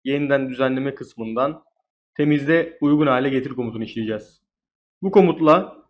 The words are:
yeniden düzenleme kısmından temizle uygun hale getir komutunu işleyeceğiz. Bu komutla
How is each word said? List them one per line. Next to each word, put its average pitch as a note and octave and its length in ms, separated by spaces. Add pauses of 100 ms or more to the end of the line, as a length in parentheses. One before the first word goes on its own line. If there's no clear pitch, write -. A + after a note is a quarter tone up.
yeniden C#3 440
düzenleme C3 460
kısmından B2+ 680 (540)
temizle D3+ 640
uygun D3 260
hale C3 220
getir C3+ 220
komutunu A2+ 340
işleyeceğiz. G#2+ 580 (600)
Bu F#3+ 80
komutla E3+ 680 (140)